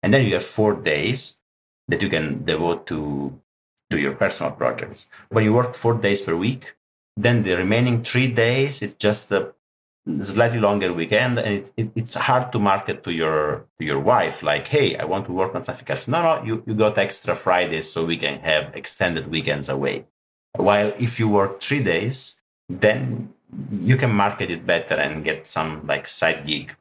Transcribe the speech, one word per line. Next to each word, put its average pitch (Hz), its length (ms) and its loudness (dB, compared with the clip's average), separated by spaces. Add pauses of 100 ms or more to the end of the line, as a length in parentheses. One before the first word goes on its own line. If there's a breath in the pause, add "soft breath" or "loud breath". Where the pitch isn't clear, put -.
and 98 100 4
then 135 100 8
you 98 120 2
have 90 100 0
four 107 300 2
days 85 640 0 (480)
that 87 160 0
you 98 60 0
can 76 360 -2
devote 82 400 0
to, 71 560 -6 (480)
to 82 100 0
your 69 140 -2
personal 85 380 -2
projects. - 560 -4 (220 loud breath)
When 110 140 2
you 107 80 4
work 120 220 2
four 117 220 0
days 101 260 0
per 85 140 -2
week, 117 400 -4 (400)
then 117 260 4
the 92 160 2
remaining 117 460 2
three 127 240 2
days, 123 560 0
it's 101 160 -8
just 104 320 2
a 98 220 0 (720)
slightly 117 340 2
longer 101 360 2
weekend, 107 440 2
and 113 160 0
it, 101 220 -6
it, 110 180 -2
it's 117 200 -2
hard 127 400 2
to 113 60 0
market 98 440 0
to 92 80 -6
your, 78 540 0 (120)
to 80 80 -6
your 69 140 0
wife, 87 420 2
like, 73 280 0
"Hey, 139 260 2
I 78 80 -4
want 92 220 -4
to 90 80 -8
work 92 200 -2
on 87 120 -6
something - 240 -10
else." - 180 -4
"No, 151 140 0
no, 165 240 2
you, 110 200 -4
you 113 100 -4
got 107 220 4
extra 98 380 0
Fridays, 87 560 0
so 82 140 -2
we 82 100 0
can 71 240 -4
have 76 340 0
extended 80 560 -2
weekends 71 380 -2
away." 67 380 -4 (500)
While 104 420 2
if 120 220 -2
you 110 80 2
work 98 320 2
three 139 240 -2
days, 101 540 0 (320)
then 113 640 0 (360)
you 104 280 2
can 123 140 2
market 101 380 0
it 85 160 -6
better 82 300 0
and 76 300 -2
get 76 200 -4
some, 78 400 -4
like, 71 220 -4
side - 380 0
gig. 73 360 -6